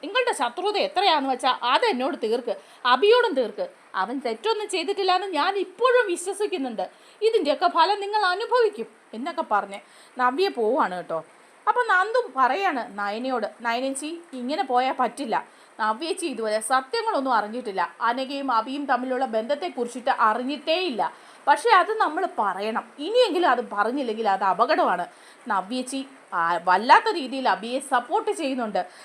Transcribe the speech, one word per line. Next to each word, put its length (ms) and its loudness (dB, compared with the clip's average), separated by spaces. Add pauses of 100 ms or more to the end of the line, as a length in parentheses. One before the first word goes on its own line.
നിങ്ങളുടെ 300 -2
ശത്രുത 440 -2
എത്രയാണെന്ന് 540 2
വെച്ചാൽ 320 0
അത് 220 2
എന്നോട് 380 0
തീർക്ക്, 340 -2 (300)
അബിയോടും 480 6
തീർക്ക്. 340 -2 (260)
അവൻ 320 -4
തെറ്റൊന്നും 420 -2
ചെയ്തിട്ടില്ല 460 0
എന്ന് 120 0
ഞാൻ 300 0
ഇപ്പോഴും 500 2
വിശ്വസിക്കുന്നുണ്ട്. 760 -4 (400)
ഇതിൻ്റെയൊക്കെ 460 2
ഫലം 320 4
നിങ്ങൾ 240 0
അനുഭവിക്കും" 640 0 (280)
എന്നൊക്കെ 360 -6
പറഞ്ഞ് 300 -2 (380)
നവ്യ 300 2
പോവാണ് 480 0
കേട്ടോ. 280 -6 (440)
അപ്പം 200 2
നന്ദു 480 2
പറയാണ് 640 0
നയനയോട്, 480 -4 (140)
നയനേച്ചി, 600 -4 (120)
ഇങ്ങനെ 320 -4
പോയാൽ 360 2
പറ്റില്ല. 640 -4 (180)
നവ്യേച്ചി 460 -4
ഇതുവരെ 340 -4
സത്യങ്ങളൊന്നും 760 -2
അറിഞ്ഞിട്ടില്ല. 640 -2
അനഘയും 520 -2
അബിയും 320 -2
തമ്മിലുള്ള 400 0
ബന്ധത്തെക്കുറിച്ചിട്ട് 840 -4
അറിഞ്ഞിട്ടേയില്ല. 1040 0 (360)
പക്ഷേ 220 4
അത് 280 4
നമ്മൾ 300 0 (100)
പറയണം. 600 -4
ഇനിയെങ്കിലും 520 2
അത് 220 0
പറഞ്ഞില്ലെങ്കിൽ 560 -2
അത് 160 2
അപകടമാണ്. 640 2 (420)
നവ്യേച്ചി, 580 -4 (280)
ആ, 300 0
വല്ലാത്ത 500 6
രീതിയിൽ 340 -2
അബിയെ 300 -2
സപ്പോർട്ട് 520 -2
ചെയ്യുന്നുണ്ട്. 480 -4 (260)